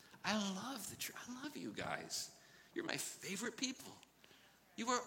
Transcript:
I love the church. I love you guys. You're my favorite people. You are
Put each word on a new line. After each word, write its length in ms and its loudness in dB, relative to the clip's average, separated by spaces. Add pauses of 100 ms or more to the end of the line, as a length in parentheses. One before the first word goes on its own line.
(240)
I 100 6
love 560 0
the 60 -6
church. 200 -2 (140)
I 140 -8
love 120 -4
you 160 -2
guys. 600 -2 (420)
You're 120 0
my 120 4
favorite 600 -2
people. 380 0 (800)
You 140 0
are 180 8